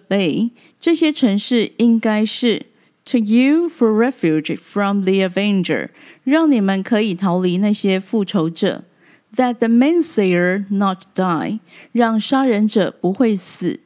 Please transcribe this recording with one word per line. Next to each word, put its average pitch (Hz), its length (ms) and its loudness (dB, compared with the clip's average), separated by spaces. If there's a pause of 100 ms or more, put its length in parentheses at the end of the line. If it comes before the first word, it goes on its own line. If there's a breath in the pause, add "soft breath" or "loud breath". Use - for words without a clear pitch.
be"， 196 420 0 (300 soft breath)
这 339 160 0
些 311 160 0
城 208 260 0
市 226 400 -2
应 226 220 2
该 214 260 0
是， 220 400 -2 (400 soft breath)
"to 247 140 -2
you 262 500 2
for 226 220 0
refuge 180 680 0
from 202 460 -2
the 190 140 0
avenger"， 185 720 -2 (340 loud breath)
让 302 280 2
你 240 80 2
们 196 220 0
可 214 220 0
以 208 100 -2
逃 180 300 0
离 180 160 0
那 208 120 0
些 190 280 0
复 202 260 -4
仇 165 240 -2
者。 165 360 -4 (500 soft breath)
"That 247 240 -2
the 233 80 0
manslayer 208 1040 2
not 196 320 -2 (100)
die"， 185 460 -4 (320 loud breath)
让 226 280 0
杀 269 240 0
人 214 240 2
者 196 220 2 (100)
不 185 140 0
会 226 220 0
死。 - 500 -8